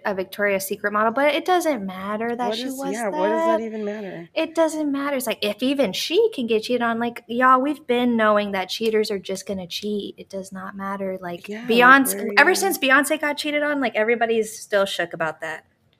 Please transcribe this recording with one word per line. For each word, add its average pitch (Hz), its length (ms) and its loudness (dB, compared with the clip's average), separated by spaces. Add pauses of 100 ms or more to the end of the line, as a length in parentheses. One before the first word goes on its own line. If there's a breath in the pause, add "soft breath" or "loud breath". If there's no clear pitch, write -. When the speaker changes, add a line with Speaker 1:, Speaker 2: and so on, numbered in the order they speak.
Speaker 1:
a 208 80 -2
Victoria's 190 520 -2
Secret 208 280 -6
model, 220 180 2
but 285 220 2
it 330 100 -4
doesn't 330 400 0
matter 208 500 -6
that 240 140 -2
Speaker 2:
What 220 80 -2
Speaker 1:
she 240 120 -6
Speaker 2:
is, 262 100 -10
Speaker 1:
was 269 140 -6
Speaker 2:
yeah, 226 160 -4
what - 200 0
does 320 160 2
that 330 140 4
Speaker 1:
that. - 60 -6
Speaker 2:
even 220 200 -6
matter? 190 480 -8
Speaker 1:
It 320 220 -4
doesn't 311 360 0
matter. 277 260 -2
It's 254 100 -4
like, 214 160 -4
if 208 200 -2
even 262 300 2
she 427 400 2
can 247 140 -4
get 220 160 0
cheated 247 180 -2
on, 233 180 0
like, 233 280 -4
y'all, 254 340 4
we've 285 260 -4
been 247 300 2
knowing 208 360 2
that 185 180 -4
cheaters 220 400 0
are 196 80 -4
just 190 280 -8
gonna 190 200 -6
cheat. 208 500 -6
It 185 140 -20
does 190 220 -12
not 190 220 -12
matter. 196 460 -6
Like, 175 280 -10
Speaker 2:
Yeah, 208 140 -8
like, 240 60 -8
Speaker 1:
Beyonce, 254 480 8
Speaker 2:
where - 120 -6
are 202 100 -6
Speaker 1:
ever 320 120 8
Speaker 2:
you? 370 60 2
Speaker 1:
since 381 220 0
Beyonce 277 420 2
got 294 160 -4
cheated 294 260 -2
on, 294 180 -2
like, - 140 -2
everybody's 226 640 0
still 196 280 0
shook 170 260 -4
about 165 300 -6
that. 160 240 -10 (340)